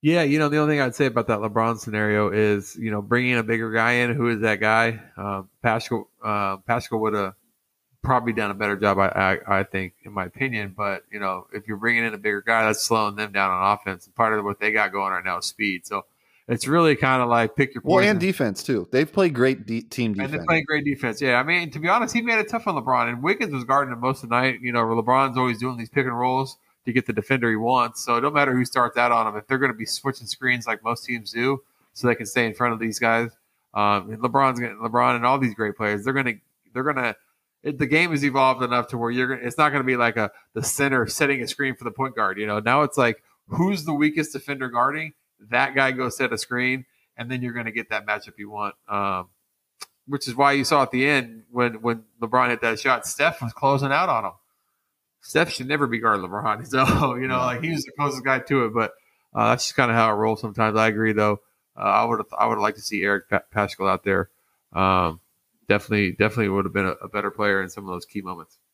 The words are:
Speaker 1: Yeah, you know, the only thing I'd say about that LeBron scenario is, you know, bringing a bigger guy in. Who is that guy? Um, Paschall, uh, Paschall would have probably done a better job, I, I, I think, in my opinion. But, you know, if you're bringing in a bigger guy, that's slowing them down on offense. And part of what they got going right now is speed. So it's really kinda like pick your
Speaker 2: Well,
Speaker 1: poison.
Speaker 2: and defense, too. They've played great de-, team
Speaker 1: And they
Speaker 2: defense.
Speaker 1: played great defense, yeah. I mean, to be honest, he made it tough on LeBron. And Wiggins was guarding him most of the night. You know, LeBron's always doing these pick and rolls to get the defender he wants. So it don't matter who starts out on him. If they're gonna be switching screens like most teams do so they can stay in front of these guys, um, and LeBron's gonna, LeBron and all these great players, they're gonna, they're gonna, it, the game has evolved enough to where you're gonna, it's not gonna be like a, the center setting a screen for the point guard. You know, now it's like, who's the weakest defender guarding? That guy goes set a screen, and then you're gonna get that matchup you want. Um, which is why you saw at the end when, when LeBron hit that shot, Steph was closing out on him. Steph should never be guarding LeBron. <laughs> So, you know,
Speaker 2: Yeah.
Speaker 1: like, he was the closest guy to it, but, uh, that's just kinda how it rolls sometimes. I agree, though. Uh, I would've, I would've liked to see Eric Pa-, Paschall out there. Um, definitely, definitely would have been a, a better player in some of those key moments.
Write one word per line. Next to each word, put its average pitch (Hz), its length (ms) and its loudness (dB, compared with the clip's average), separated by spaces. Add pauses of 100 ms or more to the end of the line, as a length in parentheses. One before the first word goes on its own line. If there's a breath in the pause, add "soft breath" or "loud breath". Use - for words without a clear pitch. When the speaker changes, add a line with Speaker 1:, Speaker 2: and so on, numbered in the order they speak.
Speaker 1:
Yeah, 165 200 4
you 147 160 4
know, 151 100 2
the 147 80 0
only 151 160 4
thing 147 80 2
I'd 127 140 0
say 147 100 2
about 120 220 0
that 107 140 0
LeBron 113 380 0
scenario 104 520 0
is, 104 440 2
you 110 160 -6
know, 104 120 -4
bringing 123 340 2
a 117 60 2
bigger 113 280 -2
guy 113 220 2
in. 120 220 2
Who 120 140 2
is 113 120 0
that 107 180 2
guy? 110 400 2 (160)
Um, 98 360 -8 (120)
Paschall, 113 440 -2 (180)
uh, 101 320 -2 (100)
Paschall 117 340 -2
would 107 120 0
have 98 220 -2 (680)
probably 120 300 2
done 104 180 -2
a 101 40 -4
better 101 220 0
job, 98 220 2
I, 98 100 4
I, 95 500 0
I 98 40 2
think, 95 300 -6 (120)
in - 100 -18
my 98 100 -4
opinion. 104 500 -6
But, 98 380 -4
you 107 80 -10
know, 95 320 -6
if 104 160 -12
you're 107 80 -6
bringing 117 300 0
in 107 80 -4
a - 20 -10
bigger 101 240 -2
guy, 113 240 2
that's 107 180 2
slowing 107 340 0
them 107 160 -6
down 98 180 2
on 95 240 2
offense. 95 320 -8
And - 80 -20
part 110 180 2
of 104 100 0
what 101 160 -4
they 107 140 0
got 107 180 2
going 98 220 -2
right 90 100 -4
now 90 140 -4
is 90 80 -8
speed. 95 400 -4
So 101 220 -6 (420)
it's 117 180 -4
really 156 300 4
kinda 131 300 2
like 120 280 2
pick 135 200 0
your 123 100 -10
Speaker 2:
Well, 190 140 4
Speaker 1:
poison. 202 140 4
Speaker 2:
and 185 80 0
defense, 151 420 -2
too. 107 280 -2
They've 147 220 2
played 185 220 2
great 123 320 2
de-, 113 160 -4
team 117 300 -2
Speaker 1:
And 98 80 -4
they 135 80 -2
Speaker 2:
defense. 147 180 -6
Speaker 1:
played 165 180 2
great 147 220 -2
defense, 131 340 -2
yeah. 127 180 2
I 127 40 2
mean, 170 300 0
to 147 60 -10
be 165 120 -2
honest, 226 240 2
he 240 80 0
made 233 160 0
it 214 100 -2
tough 233 180 -6
on 196 80 0
LeBron. 120 360 0
And 120 120 -6
Wiggins 180 300 -2
was 131 120 -4
guarding 135 280 2
him 117 80 -8
most 127 240 -2
of 117 60 -8
the 117 40 0
night. 127 280 2
You 123 100 -4
know, 120 80 2
LeBron's 120 560 2
always 127 220 0
doing 127 180 -4
these 117 140 -12
pick 135 160 0
and 120 120 -4
rolls 127 380 0 (300)
to 120 80 -4
get 123 100 0
the - 80 -6
defender 117 380 0
he 110 60 2
wants. 120 460 -2
So 120 140 0
it 117 60 2
don't 147 100 0
matter 139 240 2
who 127 80 2
starts 120 320 0
out 120 160 4
on 113 140 2
him. 107 100 -4
If 107 100 -10
they're 131 120 0
gonna 135 160 0
be 110 100 -10
switching 131 420 -6
screens 123 400 -4
like 110 160 -4
most 113 220 -4
teams 117 260 -8
do 131 320 0 (300)
so - 140 -4
they 120 80 4
can 113 100 -10
stay 120 220 0
in 110 80 -4
front 120 180 0
of 110 80 -6
these 113 180 -4
guys, 117 300 2 (460)
um, 101 360 0
and 110 120 -10
LeBron's 127 360 2
gonna, 117 180 -8
LeBron 120 400 2
and 117 100 0
all 135 120 4
these 123 160 0
great 104 220 -4
players, 104 280 -2
they're 131 100 0
gonna, 127 220 -2 (360)
they're 123 100 -6
gonna, 131 340 -2 (460)
it, 147 140 -6
the 139 100 0
game 160 260 2
has 143 120 0
evolved 131 380 4
enough 123 260 -2
to 131 80 -8
where 117 140 -2
you're 127 180 0
gonna, 120 180 -6
it's 120 120 -8
not 151 140 4
gonna 139 120 0
be 127 140 0
like 117 180 2
a, 107 140 -2 (240 soft breath)
the - 80 -4
center 135 440 0
setting 139 360 0
a 113 40 -8
screen 135 280 -4
for - 100 -18
the 117 60 -6
point 127 260 -6
guard. 101 220 -2
You 104 80 -4
know, 107 140 -2
now 120 200 2
it's 143 160 0
like, 117 260 2 (260)
who's 180 360 0
the 165 80 -4
weakest 151 400 0
defender 135 380 -6
guarding? 143 420 0 (380)
That 131 240 2
guy 131 180 4
goes 127 240 -4
set 127 160 0
a 110 60 -2
screen, 127 480 -2 (280)
and 120 160 -10
then 127 120 -4
you're 123 100 -6
gonna 117 200 -6
get 110 180 -6
that 107 160 -4
matchup 104 320 -6
you 104 100 -12
want. 104 260 -6 (140)
Um, 98 400 -2 (800)
which 139 200 -6
is 123 80 -8
why 139 180 4
you 139 120 2
saw 143 180 4
at 127 100 -2
the 127 140 2
end 117 440 0
when, 120 320 0
when 113 220 -2 (180)
LeBron 123 260 2
hit 120 140 -2
that 113 180 0
shot, 131 260 0
Steph 160 360 0
was 117 100 -6
closing 139 400 2
out 170 160 2
on 117 160 0
him. 92 80 -6 (880)
Steph 160 300 0
should 127 160 -8
never 143 180 0
be 117 120 -2
guarding 107 280 2
LeBron. 107 400 -4
<laughs> - 40 -12
So, 131 460 2
you 131 120 -4
know, 127 80 -2
Speaker 2:
Yeah. 127 80 0
Speaker 1:
like, 123 180 -2
he 165 60 -4
was 151 160 -4
the - 80 -20
closest 139 320 -4
guy 135 140 2
to 131 260 2
it, 110 80 -2
but, 113 200 0 (420)
uh, 113 160 2
that's 123 140 0
just - 120 -6
kinda 123 160 2
how 113 180 4
it 107 40 2
rolls 110 260 0
sometimes. 110 380 0
I 110 100 6
agree, 110 240 2
though. 104 300 2 (340)
Uh, - 40 -12
I 104 240 4
would've, 113 200 -2 (140)
I 107 80 4
would've 110 160 0
liked 107 160 -2
to - 40 -18
see 101 200 -4
Eric 101 260 0
Pa-, 95 140 0 (120)
Paschall 101 320 -2
out 95 160 0
there. 92 280 0 (420)
Um, 92 480 2 (480)
definitely, 104 440 0
definitely 107 360 0
would 98 160 0
have 92 80 -4
been 98 140 0
a, 92 60 -2 (100)
a 95 60 -14
better 101 220 -4
player 101 320 0
in 90 60 -8
some 98 160 -14
of 95 60 -12
those 90 160 -10
key 101 160 -10
moments. 92 360 -14 (160)